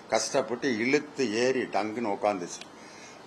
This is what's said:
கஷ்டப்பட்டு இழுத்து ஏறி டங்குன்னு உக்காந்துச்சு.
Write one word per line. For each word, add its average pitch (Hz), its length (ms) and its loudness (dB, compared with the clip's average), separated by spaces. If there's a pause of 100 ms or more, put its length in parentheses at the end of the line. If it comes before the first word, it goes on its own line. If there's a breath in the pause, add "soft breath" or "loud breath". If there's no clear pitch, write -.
கஷ்டப்பட்டு 123 680 0
இழுத்து 131 560 2
ஏறி 123 280 4
டங்குன்னு 104 560 -2
உக்காந்துச்சு. 98 440 0 (640 loud breath)